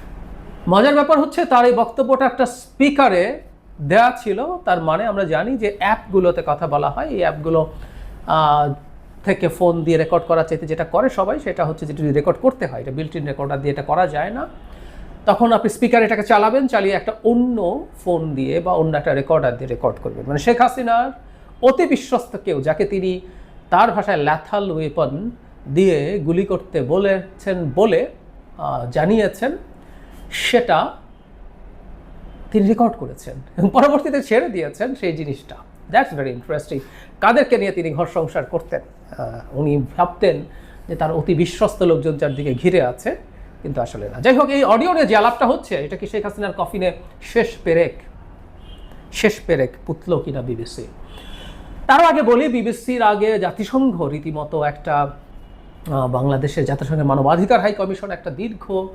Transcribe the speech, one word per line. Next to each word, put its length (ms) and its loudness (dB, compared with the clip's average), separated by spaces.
মজার 260 6
ব্যাপার 260 4
হচ্ছে 240 0
তার 200 4
এই 80 6
বক্তব্যটা 540 2
একটা 200 0
স্পিকারে 960 2
দেয়া 320 4
ছিল, 420 -4
তার 180 0
মানে 220 0
আমরা 200 -2
জানি 320 0
যে 220 -4
অ্যাপগুলোতে 680 2
কথা 200 -2
বলা 240 0
হয়, 180 -6
এই 100 -4
অ্যাপগুলো, 540 0
আহ, 480 2
থেকে 240 0
ফোন 360 2
দিয়ে 120 4
রেকর্ড 280 2
করার 200 2
চাইতে 220 -4
যেটা 180 -4
করে 240 2
সবাই 320 -2
সেটা 240 -4
হচ্ছে 220 -6
যেটা 160 -8
যদি 100 0
রেকর্ড 300 0
করতে 240 0
হয়, 140 -10
এটা 100 -10
built-in 360 -8
recorder 300 -4
দিয়ে 160 -4
এটা 100 -6
করা 240 0
যায় 240 -4
না, 180 -8
তখন 260 4
আপনি 160 2
স্পিকার 340 2
এটাকে 200 2
চালাবেন, 440 4
চালিয়ে 280 0
একটা 180 -4
অন্য 640 0
ফোন 300 0
দিয়ে 260 -2
বা 120 -2
অন্য 240 2
একটা 180 0
রেকর্ডার 420 0
দিয়ে 120 -10
রেকর্ড 340 -2
করবেন। 240 -10
মানে 120 -2
শেখ 220 2
হাসিনার 500 2
অতি 240 6
বিশ্বস্ত 580 -2
কেউ 180 -2
যাকে 220 0
তিনি 360 -2
তার 200 6
ভাষায় 260 -2
ল্যাথাল 540 -2
ওয়েপন 600 -4
দিয়ে 440 2
গুলি 280 0
করতে 360 -4
বলেছেন 920 -2
বলে, 320 4
আহ, 320 -6
জানিয়েছেন, 640 0
সেটা 600 0
তিনি 160 4
রেকর্ড 240 4
করেছেন 420 -12
এবং 140 4
পরবর্তীতে 520 4
ছেড়ে 260 2
দিয়েছেন 460 -4
সেই 180 -2
জিনিসটা। 440 -8
That's 180 4
very 220 -4
interesting। 480 -6
কাদেরকে 380 4
নিয়ে 140 -2
তিনি 180 -4
ঘর 160 -2
সংসার 380 -4
করতেন? 360 -6
আহ, 600 -14
উনি 300 0
ভাবতেন 460 0
যে 80 -8
তার 160 -2
অতি 220 0
বিশ্বস্ত 480 0
লোকজন 360 2
চারদিকে 360 -2
ঘিরে 280 2
আছে, 340 -4
কিন্তু 180 -6
আসলে 280 -8
না। 120 -12
যাই 160 6
হোক, 140 4
এই 140 2
অডিও 280 4
নিয়ে 140 4
যে 100 4
আলাপটা 300 4
হচ্ছে, 300 -2
এটা 200 -6
কি 100 -10
শেখ 180 -6
হাসিনার 320 -6
কফিনে 360 -2
শেষ 420 -2
পেরেক, 300 2
শেষ 340 0
পেরেক 240 0
পুতল 360 -4
কিনা 200 -8
বিবিসি? 440 -10
তার 180 8
আগে 180 6
বলি, 260 4
বিবিসির 540 -2
আগে 360 2
জাতিসংঘ 640 0
রীতিমতো 600 -4
একটা, 400 -2
আহ, 1040 -6
বাংলাদেশের 560 0
জাতিসংঘের 400 -2
মানবাধিকার 560 4
হাই 120 0
কমিশন 380 -6
একটা 200 -10
দীর্ঘ 420 -10